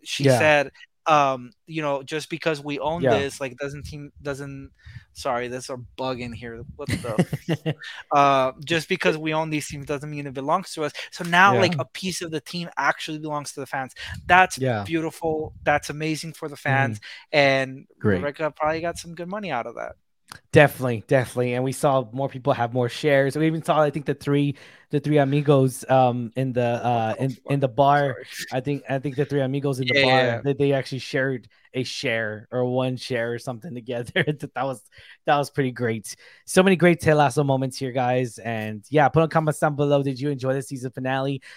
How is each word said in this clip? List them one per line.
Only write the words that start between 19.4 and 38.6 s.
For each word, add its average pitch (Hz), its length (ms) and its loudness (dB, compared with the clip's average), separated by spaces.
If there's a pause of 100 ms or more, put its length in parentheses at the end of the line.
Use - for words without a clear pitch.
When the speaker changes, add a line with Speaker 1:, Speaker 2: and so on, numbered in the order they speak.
Speaker 1:
out 120 160 -4
of 117 80 -12
that. 58 220 -10 (560)
Speaker 2:
Definitely, 127 540 4
definitely. 123 480 0
And 127 80 0
we 131 100 -2
saw 135 400 0
more 135 180 -4
people 131 240 -2
have 120 180 -2
more 123 160 0
shares. 139 480 2
We 156 100 2
even 160 160 0
saw, 156 200 4
I 147 80 4
think, 151 160 -6
the 143 80 -2
three, 143 420 0 (340)
the 147 80 0
three 147 200 2
amigos, 139 720 4
um, 123 460 4
in 131 180 -2
the, 120 320 0
uh, 117 260 0
Speaker 1:
What - 80 -4
the 123 60 -2
Speaker 2:
in, 135 60 0
Speaker 1:
fuck? - 220 -8
Speaker 2:
in 143 80 0
the 135 80 2
bar. 139 320 6
Speaker 1:
Sorry. 139 160 0 (360)
Speaker 2:
I 131 80 -2
think, 143 280 -4
I 135 120 -2
think 135 160 -6
the 147 100 2
three 143 160 0
amigos 135 380 -2
in 127 60 -4
the 127 80 0
Speaker 1:
Yeah, 139 100 6
Speaker 2:
bar, 127 80 6
Speaker 1:
yeah, 127 140 4
yeah. 120 160 -2
Speaker 2:
they, 143 120 0
they 139 180 2
actually 135 280 -2
shared 131 480 -4 (280)
a 131 60 -2
share 113 680 -4
or 123 140 0
one 127 300 0
share 120 360 -4
or 120 80 -6
something 120 340 -12
together. 120 400 -8
<laughs> 147 400 -2
That 127 100 -4
was, 131 160 -6 (460)
that 151 100 4
was 143 140 0
pretty 131 220 -2
great. 113 420 -4 (300)
So - 180 4
many 190 140 4
great 170 240 4
Ted 156 140 4
Lasso 147 280 4
moments 135 340 0
here, 135 140 -6
guys. 127 480 0
And 107 520 -6